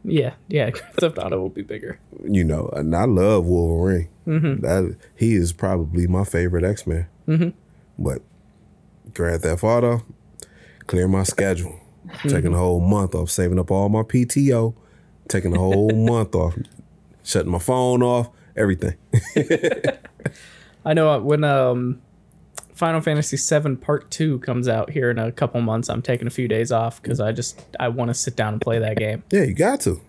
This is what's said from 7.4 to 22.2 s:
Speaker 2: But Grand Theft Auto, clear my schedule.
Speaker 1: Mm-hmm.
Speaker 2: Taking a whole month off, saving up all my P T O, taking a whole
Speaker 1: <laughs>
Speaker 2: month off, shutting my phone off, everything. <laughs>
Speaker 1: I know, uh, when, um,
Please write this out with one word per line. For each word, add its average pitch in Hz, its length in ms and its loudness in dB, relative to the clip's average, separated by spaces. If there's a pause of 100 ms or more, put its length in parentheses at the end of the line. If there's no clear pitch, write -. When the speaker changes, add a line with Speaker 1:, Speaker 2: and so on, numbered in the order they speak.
Speaker 2:
But 65 180 -4 (920)
Grand 85 300 -2
Theft 82 200 0
Auto, 120 400 2 (840)
clear 90 200 0
my 95 160 2
schedule. 90 560 -2 (280)
Speaker 1:
Mm-hmm. - 220 -8
Speaker 2:
Taking 87 240 2
a 87 40 2
whole 90 240 2
month 95 340 2
off, 82 140 -2
saving 90 300 0
up 87 120 -2
all 98 180 2
my 110 140 2
P 123 220 2
T 139 280 2
O, 113 220 0 (540)
taking 92 260 0
a 92 40 0
whole 98 320 2
Speaker 1:
<laughs> 110 40 2
Speaker 2:
month 113 400 2
off, 87 220 0 (680)
shutting - 280 -2
my 87 80 0
phone 127 420 2
off, 123 280 2 (260)
everything. 95 400 0 (400)
<laughs> - 0 - (1500)
Speaker 1:
I 156 80 2
know, 160 180 4
uh, 139 80 2
when, 151 240 2
um, 127 580 2 (720)